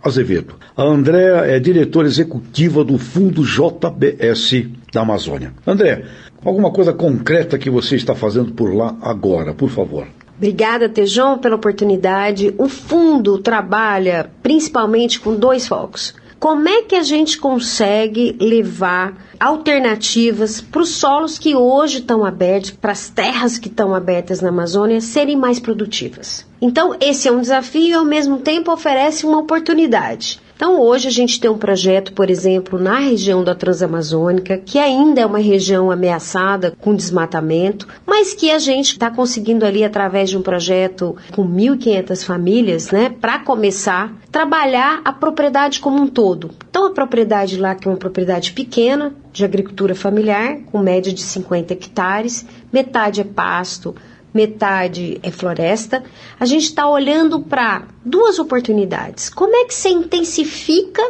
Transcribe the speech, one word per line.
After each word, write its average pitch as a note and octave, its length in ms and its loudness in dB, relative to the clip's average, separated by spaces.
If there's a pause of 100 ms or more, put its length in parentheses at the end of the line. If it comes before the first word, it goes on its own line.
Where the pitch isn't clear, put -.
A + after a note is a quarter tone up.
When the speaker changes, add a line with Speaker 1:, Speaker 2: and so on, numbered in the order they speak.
Speaker 1:
Azevedo. G#2+ 520 0 (200)
A C3 80 0
Andréa D#3+ 600 4
é C3+ 120 2
diretora D#3 480 2
executiva C#3+ 800 0
do B2+ 140 2
Fundo E3 480 0
J D3+ 460 0
B - 280 0
S A#2 500 0 (220)
da A2+ 120 0
Amazônia. D#2 500 -4 (120)
Andréa, F#3 400 2 (380)
alguma G3 260 2
coisa E3+ 220 2
concreta D#3+ 680 0
que C3+ 120 -4
você B2 260 0
está B2 180 0
fazendo A2 380 0
por G2+ 240 -2
lá A2+ 260 0
agora, F2 520 -2
por C3 160 -4
favor? D2+ 360 -6 (300)
Speaker 2:
Obrigada, A3 540 0
Tejon, A3+ 480 2
pela B3 180 0
oportunidade. G3+ 1000 0
O C4+ 100 2
fundo C#4 720 2
trabalha G3 920 0 (140)
principalmente A#3+ 760 2
com G#3+ 200 -2
dois B3+ 280 2
focos. - 480 -6 (240)
Como D#4 300 2
é A4 160 4
que G4 120 0
a F4+ 60 4
gente D4+ 380 0
consegue A3+ 1000 0
levar F#3 800 0 (220)
alternativas A#3 1200 0
pros E4 280 -2
solos D4+ 500 0
que D4+ 160 0
hoje C4 460 2
tão A3+ 220 0
abertos, F#3+ 480 0
pras - 380 -6
terras A#3+ 480 -2
que G3 120 -12
tão G3 260 0
abertas F3+ 460 -2
na F3+ 80 0
Amazônia, G3 520 0
serem C#4+ 360 0
mais B3 220 2
produtivas? - 840 -6 (160)
Então, B3+ 380 2
esse C#4 280 0
é B3 40 4
um B3 100 2
desafio C4 460 0
e, E4+ 60 2
ao E4 120 2
mesmo D4 320 0
tempo, E4 340 -2
oferece D4+ 540 0
uma D#4 140 4
oportunidade. D#4 1040 0 (140)
Então, F4 240 2
hoje B3 300 4
a - 20 -2
gente A#3+ 260 0
tem A3+ 140 0
um G#3+ 60 -2
projeto, F#3+ 560 0
por F#3+ 160 0
exemplo, F#3 500 0
na F#3+ 180 0
região G3 460 2
da F3+ 100 0
Transamazônica, F3 1040 0
que A3 220 -2
ainda C#4 400 4
é A3+ 60 4
uma G#3 120 0
região F#3+ 540 2
ameaçada F3+ 880 0
com G#3 160 2
desmatamento, E3+ 880 -2 (220)
mas G4+ 260 2
que D#4 160 0
a D#4 80 2
gente C4+ 400 0
tá A#3 140 -2
conseguindo A3+ 540 0
ali, G#3 180 2
através G3 460 0
de F#3+ 80 -2
um F#3 40 -2
projeto F#3 760 -2 (160)
com G3+ 100 0
mil G3 320 2
e - 20 -6
quinhentas F#3+ 460 -2
famílias, F3+ 640 0
né, A#3 300 2
pra A#3+ 200 -2
começar G3+ 680 0
a A3 260 -18
trabalhar D4 720 0
a C4+ 80 -2
propriedade C#4+ 720 0
como C#4+ 200 2
um C#4 60 2
todo. F3 440 0 (180)
Então, F#4+ 180 0
a F#4 40 0
propriedade A3 640 0
lá, F#3+ 180 -2
que F#3+ 100 -12
é F#3+ 60 0
uma F#3 60 -2
propriedade F#3 560 -4
pequena, C4+ 600 0 (200)
de G3 100 -2
agricultura F#3+ 500 -2
familiar, G#3+ 680 0 (120)
com G#3 80 -2
média F#3 320 2
de F#3 100 -8
cinquenta F3+ 520 -6
hectares, G3+ 720 -4 (260)
metade A#3+ 480 0
é G3+ 60 -2
pasto, F3+ 680 -6 (400)
metade G3 880 -2
é F3+ 80 -6
floresta, F3+ 720 -2 (340)
a B3 80 -2
gente D4+ 300 0
tá D4 140 0
olhando D4 500 2
pra A#3 440 -2 (200)
duas F#4+ 340 2
oportunidades. A#3 920 -2
Como G#4+ 260 0
é B4 80 4
que B4 100 -4
você - 140 -4
intensifica E4+ 1200 -2